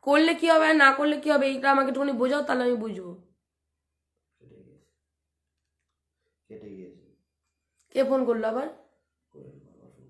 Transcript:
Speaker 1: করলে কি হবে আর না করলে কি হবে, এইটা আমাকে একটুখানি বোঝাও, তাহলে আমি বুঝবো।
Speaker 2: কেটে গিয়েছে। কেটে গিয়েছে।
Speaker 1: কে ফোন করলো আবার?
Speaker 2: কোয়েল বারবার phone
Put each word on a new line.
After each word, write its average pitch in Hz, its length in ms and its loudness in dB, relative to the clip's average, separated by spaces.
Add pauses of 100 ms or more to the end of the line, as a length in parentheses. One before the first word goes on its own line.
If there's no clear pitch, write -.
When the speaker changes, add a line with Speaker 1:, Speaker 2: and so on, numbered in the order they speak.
Speaker 1:
করলে 311 280 4
কি 330 160 -4
হবে 320 160 4
আর 311 100 4
না 285 160 8
করলে 294 280 -2
কি 302 100 -8
হবে, 277 160 2
এইটা 269 240 -2
আমাকে 269 200 2
একটুখানি 269 300 -4
বোঝাও, 269 220 -2
তাহলে 254 220 -4
আমি 247 120 0
বুঝবো। 190 360 -10 (1300)
Speaker 2:
কেটে - 200 -20
গিয়েছে। - 300 -20 (1600)
কেটে 104 180 -20
গিয়েছে। 95 360 -20 (920)
Speaker 1:
কে 262 100 0
ফোন 262 200 0
করলো 226 240 -2
আবার? 254 180 -6 (680)
Speaker 2:
কোয়েল 65 180 -20 (100)
বারবার - 300 -20
phone 64 200 -20